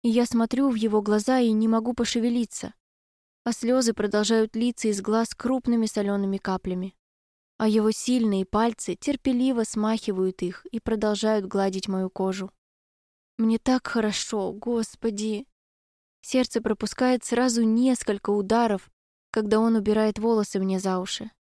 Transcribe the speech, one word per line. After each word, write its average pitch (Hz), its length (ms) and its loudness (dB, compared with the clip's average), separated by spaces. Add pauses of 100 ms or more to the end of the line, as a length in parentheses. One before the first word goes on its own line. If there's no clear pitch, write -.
И 240 80 0
я 240 160 4
смотрю 240 440 0
в 240 60 0
его 214 260 2
глаза 214 380 2
и 233 120 4
не 220 160 2
могу 226 260 0
пошевелиться, 240 800 -2 (720)
а 233 80 -2
слёзы 240 420 2
продолжают 214 640 2
литься 233 320 0
из 196 140 0
глаз 226 340 0
крупными 240 500 0
солёными 202 520 -2
каплями. 185 580 -6 (640)
А 220 100 0
его 214 240 4
сильные 214 540 0
пальцы 220 500 -2
терпеливо 262 680 0
смахивают 208 800 -2
их 180 240 -8
и 226 120 -8
продолжают 214 680 0
гладить 196 420 -2
мою 185 220 -2
кожу. 190 420 -4 (880)
Мне 226 200 2
так 254 300 0
хорошо, 214 680 -2
Господи! 220 920 -4 (720)
Сердце 254 400 0
пропускает 240 640 0
сразу 233 400 2
несколько 226 680 2
ударов, 208 600 0 (400)
когда 214 280 2
он 226 160 4
убирает 214 440 2
волосы 214 400 0
мне 190 200 0
за 185 200 -2
уши. 202 420 -8